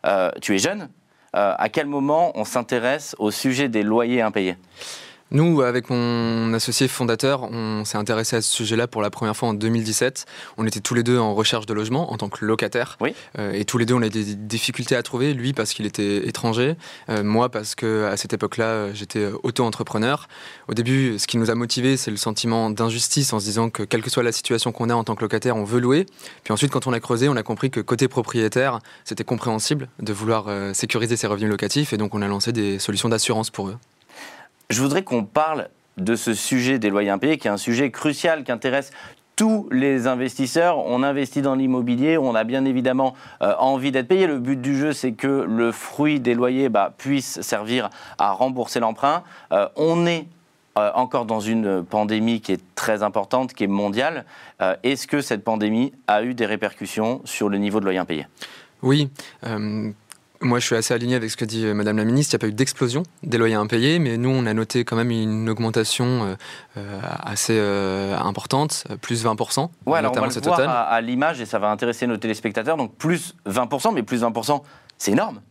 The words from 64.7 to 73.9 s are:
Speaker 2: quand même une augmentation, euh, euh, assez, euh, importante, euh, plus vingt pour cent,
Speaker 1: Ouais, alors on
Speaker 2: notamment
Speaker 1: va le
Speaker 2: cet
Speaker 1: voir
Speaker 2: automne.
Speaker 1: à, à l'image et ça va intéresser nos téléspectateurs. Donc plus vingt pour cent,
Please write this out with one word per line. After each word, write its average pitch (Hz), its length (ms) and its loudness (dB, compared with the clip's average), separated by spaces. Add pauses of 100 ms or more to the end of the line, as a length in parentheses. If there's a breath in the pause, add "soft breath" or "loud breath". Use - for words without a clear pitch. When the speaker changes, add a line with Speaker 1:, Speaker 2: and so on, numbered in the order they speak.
Speaker 2:
quand 117 120 -2
même 117 160 2
une 110 360 0
augmentation, 113 560 0
euh, 117 300 0 (440 loud breath)
euh, 101 220 -10 (220)
assez, 104 340 0
euh, 98 640 0
importante, 135 720 -2
euh, 107 60 -8
plus 117 260 -4
vingt 113 140 2
pour 117 160 -4
cent, 151 180 0 (160)
Speaker 1:
Ouais, 156 120 2
alors 139 120 2
on 127 40 -2
Speaker 2:
notamment 127 80 2
Speaker 1:
va 131 80 2
le 123 40 -6
Speaker 2:
cet 120 120 -4
Speaker 1:
voir 170 120 4
Speaker 2:
automne. 147 100 2
Speaker 1:
à, 123 120 2
à 113 200 2
l'image 127 400 0
et 113 60 -6
ça 104 140 -2
va 104 100 2
intéresser 117 380 0
nos 113 80 0
téléspectateurs. 113 600 -2
Donc 123 200 -4
plus 165 400 -2 (100)
vingt 117 220 0
pour 135 140 -2
cent, 226 100 4